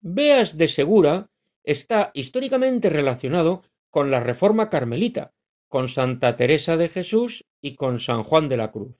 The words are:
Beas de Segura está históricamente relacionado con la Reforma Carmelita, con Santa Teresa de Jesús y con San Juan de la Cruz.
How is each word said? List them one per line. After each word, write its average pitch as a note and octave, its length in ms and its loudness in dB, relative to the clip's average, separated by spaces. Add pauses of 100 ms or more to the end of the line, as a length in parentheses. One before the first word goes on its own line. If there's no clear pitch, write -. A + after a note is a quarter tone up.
Beas A3+ 560 2
de E3 100 4
Segura E3 600 2 (340)
está - 480 -2
históricamente B3+ 800 -2
relacionado D3 720 0 (260)
con C#3+ 220 0
la C3 100 2
Reforma G#3 480 0
Carmelita, D3+ 640 -4 (340)
con B2+ 220 -2
Santa B2+ 480 0
Teresa D3+ 400 0
de E3 140 0
Jesús A3+ 560 -4 (160)
y C3+ 120 -10
con B2+ 260 -4
San A2+ 220 -2
Juan D#3 280 2
de B2+ 80 -2
la A2 120 -4
Cruz. G#2+ 300 -12